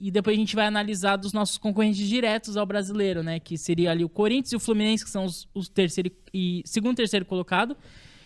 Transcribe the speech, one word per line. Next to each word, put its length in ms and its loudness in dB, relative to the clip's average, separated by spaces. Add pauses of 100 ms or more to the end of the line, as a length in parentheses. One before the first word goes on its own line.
e 80 -4
depois 260 2
a 40 2
gente 160 0
vai 100 4
analisar 500 0
dos 160 -4
nossos 280 -2
concorrentes 500 2
diretos 480 0
ao 80 2
brasileiro, 560 0
né, 180 -4
que 160 -8
seria 360 2
ali 120 2
o 60 -2
Corinthians 420 0
e 40 -2
o 40 -4
Fluminense, 460 2
que 60 -12
são 140 -2
os, 280 -8
os 160 -6
terceiro 420 2 (220)
e, 320 0
segundo 280 0
e 40 -2
terceiro 260 0
colocado, 540 -2 (480)